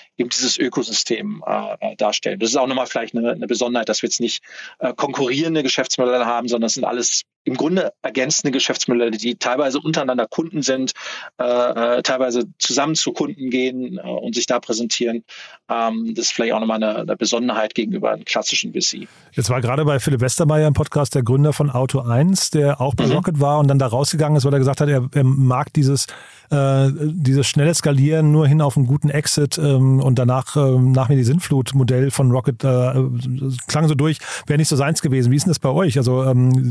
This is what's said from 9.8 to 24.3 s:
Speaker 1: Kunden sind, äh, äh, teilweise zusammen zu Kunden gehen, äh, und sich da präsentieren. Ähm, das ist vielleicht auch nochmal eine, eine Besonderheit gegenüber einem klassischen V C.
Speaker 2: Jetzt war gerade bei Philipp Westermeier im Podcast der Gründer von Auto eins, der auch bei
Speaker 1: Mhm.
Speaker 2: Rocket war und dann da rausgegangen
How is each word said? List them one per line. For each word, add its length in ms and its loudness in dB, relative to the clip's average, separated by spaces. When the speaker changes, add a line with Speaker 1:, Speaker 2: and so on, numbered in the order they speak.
Speaker 1:
Kunden 340 -6
sind, 300 -2
äh, 40 -4
äh, 60 -2
teilweise 400 -2
zusammen 360 -2
zu 180 -2
Kunden 360 -4
gehen, 480 -4
äh, 40 -12
und 340 -6
sich 120 -2
da 120 0
präsentieren. 640 -4
Ähm, 460 -2
das 100 -4
ist 80 -4
vielleicht 200 -2
auch 60 0
nochmal 240 -2
eine, 140 -2
eine 180 -4
Besonderheit 600 -2
gegenüber 360 -2
einem 140 -6
klassischen 480 -4
V 60 -4
C. 280 -6
Speaker 2:
Jetzt 160 -4
war 120 0
gerade 240 0
bei 140 2
Philipp 220 0
Westermeier 460 2
im 60 4
Podcast 420 0
der 80 2
Gründer 300 2
von 160 0
Auto 300 0
eins, 500 2
der 320 0
auch 140 -2
bei 100 0
Speaker 1:
Mhm. 80 2
Speaker 2:
Rocket 260 0
war 200 2
und 80 4
dann 120 4
da 80 2
rausgegangen 500 0